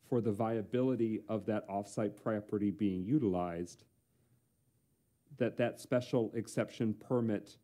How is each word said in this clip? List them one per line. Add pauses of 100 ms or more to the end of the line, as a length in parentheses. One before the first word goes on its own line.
for
the
viability
of
that
off-site
property
being
utilized, (1500)
that
that
special
exception
permit